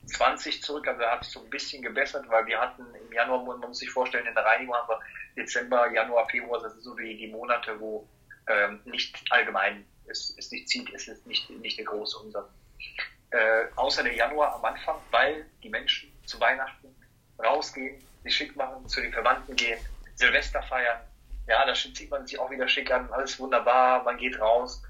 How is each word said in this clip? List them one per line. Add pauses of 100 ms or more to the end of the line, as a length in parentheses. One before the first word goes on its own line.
zwanzig
zurück,
also
hat
sich
so
ein
bisschen
gebessert,
weil
wir
hatten
im
Januar,
man
muss
sich
vorstellen,
in
der
Reinigung
haben
wir (360)
Dezember,
Januar,
Februar,
das
sind
so
die,
die
Monate,
wo, (400)
ähm,
nicht (120)
allgemein (200)
es,
es
nicht
zieht,
es
ist
nicht,
nicht
der
große
Umsatz. (840)
Äh, (100)
außer
der
Januar
am
Anfang, (140)
weil (160)
die
Menschen (140)
zu
Weihnachten (480)
rausgehen, (220)
sich
schick
machen,
zu
den
Verwandten
gehen, (360)
Silvester
feiern. (480)
Ja,
da
sch-,
zieht
man
sich
auch
wieder
schick
an,
alles
wunderbar,
man
geht
raus